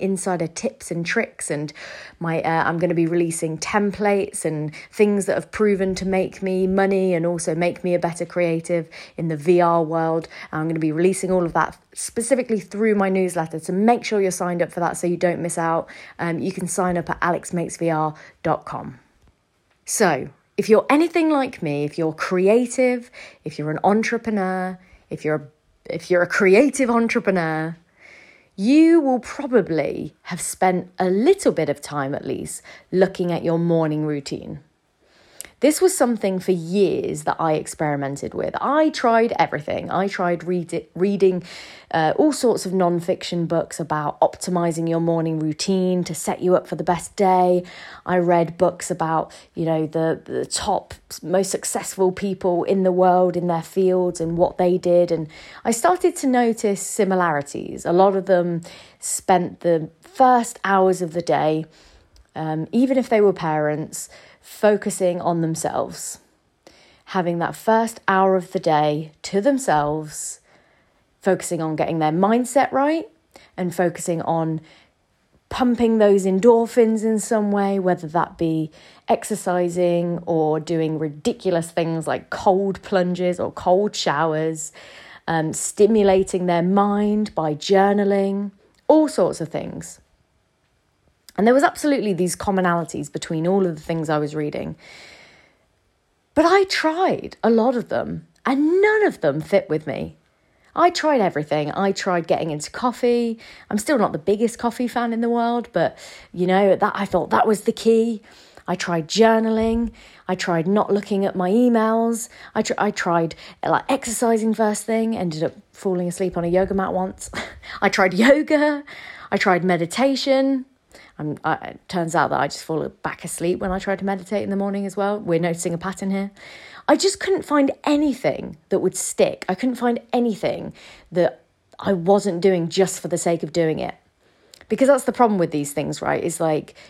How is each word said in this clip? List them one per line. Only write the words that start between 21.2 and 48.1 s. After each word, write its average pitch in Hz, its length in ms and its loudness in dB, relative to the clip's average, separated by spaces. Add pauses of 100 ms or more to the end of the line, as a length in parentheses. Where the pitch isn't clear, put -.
like 269 340 -2
me, 147 220 -2
if 147 140 -6
you're 160 160 -2
creative, 240 960 0 (340)
if 156 140 -10
you're 151 120 -6
an 156 140 -4
entrepreneur, 196 960 0 (320)
if 151 120 -12
you're 151 120 0
a, - 580 -12
if - 180 -6
you're 180 120 4
a 175 40 2
creative 214 600 4
entrepreneur, 180 880 0 (800)
you 311 420 6
will 262 200 2
probably 185 1040 -2
have - 180 -8
spent - 580 0
a 185 120 0
little 240 420 4
bit 156 160 0
of 143 140 -4
time 143 320 -4
at - 100 -8
least - 380 -8 (280)
looking 185 400 2
at 170 140 -2
your 165 140 0
morning 160 480 0
routine. 147 540 -8 (1000)
This 302 200 4
was 370 160 4
something 214 420 0
for 185 140 -2
years 170 680 0
that - 180 -2
I 160 140 2
experimented 143 800 -4
with. - 260 -4
I 302 300 2
tried 233 480 2
everything. - 520 -4
I 185 160 0
tried 175 380 -2
read-, 175 500 -4
reading, 185 500 2 (460)
uh, 160 260 2
all 302 180 4
sorts - 320 0
of 180 80 -4
non-fiction 175 720 0
books 165 340 -4
about 151 400 -4
optimizing 170 640 0
your 165 140 0
morning 165 380 0
routine 180 640 0
to 170 100 -8
set - 280 -6
you 180 140 4
up - 100 2
for 165 100 -8
the 160 80 -6
best - 320 -4
day. 185 480 4 (400)
I 180 140 2